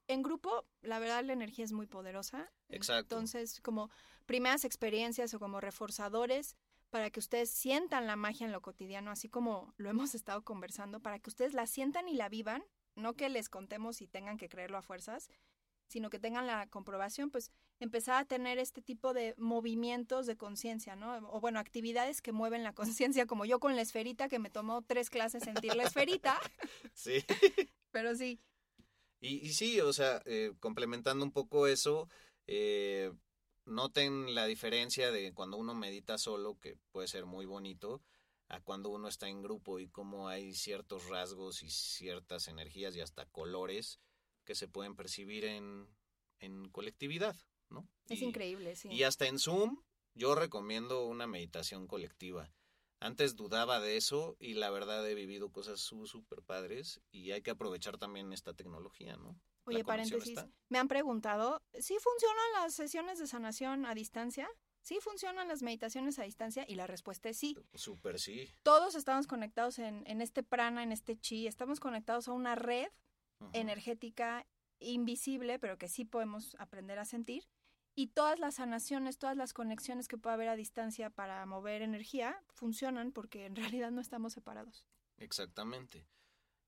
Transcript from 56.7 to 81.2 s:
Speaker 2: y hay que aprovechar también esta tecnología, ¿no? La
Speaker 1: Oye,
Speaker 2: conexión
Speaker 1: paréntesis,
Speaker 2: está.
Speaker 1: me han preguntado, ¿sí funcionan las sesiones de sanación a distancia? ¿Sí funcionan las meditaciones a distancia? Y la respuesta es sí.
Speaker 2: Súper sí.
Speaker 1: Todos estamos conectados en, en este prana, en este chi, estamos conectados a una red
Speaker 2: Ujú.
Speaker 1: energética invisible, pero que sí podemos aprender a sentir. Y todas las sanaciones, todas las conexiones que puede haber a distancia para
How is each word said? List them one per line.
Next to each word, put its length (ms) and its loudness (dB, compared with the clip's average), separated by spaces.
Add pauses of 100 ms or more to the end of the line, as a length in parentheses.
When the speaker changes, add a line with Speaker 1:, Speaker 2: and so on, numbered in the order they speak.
Speaker 2:
y 180 -8
hay 120 -2
que 100 -2
aprovechar 460 -4
también 340 -6
esta 200 -10
tecnología, 640 -12
¿no? 240 -16 (260)
La 100 0
Speaker 1:
Oye, 80 2
Speaker 2:
conexión 340 0
Speaker 1:
paréntesis, 200 -4
Speaker 2:
está. 120 -8 (180)
Speaker 1:
me 100 4
han 100 6
preguntado, 720 2 (160)
¿sí 220 0
funcionan 440 6 (180)
las 120 0
sesiones 460 -4
de 80 -2
sanación 580 -2
a 80 -2
distancia? 540 -4 (340)
¿Sí 180 -2
funcionan 480 -4
las 140 -2
meditaciones 560 -2
a 60 -2
distancia? 420 -4
Y 80 -8
la 120 -4
respuesta 420 -8
es 100 -4
sí. 180 -2 (180)
Speaker 2:
Súper 440 -6
sí. 300 -6 (140)
Speaker 1:
Todos 320 10
estamos 320 2
conectados 520 0
en, 280 -6
en 160 -2
este 200 -2
prana, 400 2
en 100 0
este 260 -4
chi, 280 -2
estamos 320 -2
conectados 500 -2
a 40 -2
una 220 2
red 340 2 (540)
Speaker 2:
Ujú. 120 -14
Speaker 1:
energética 920 -2 (320)
invisible, 800 0
pero 200 -4
que 100 -8
sí 160 -4
podemos 540 -4
aprender 400 -10
a 80 -6
sentir. 420 -4 (460)
Y 140 2
todas 300 6
las 180 0
sanaciones, 600 -2
todas 180 0
las 160 -2
conexiones 560 -4
que 80 -6
puede 180 0
haber 140 0
a 80 2
distancia 540 -4
para 340 -6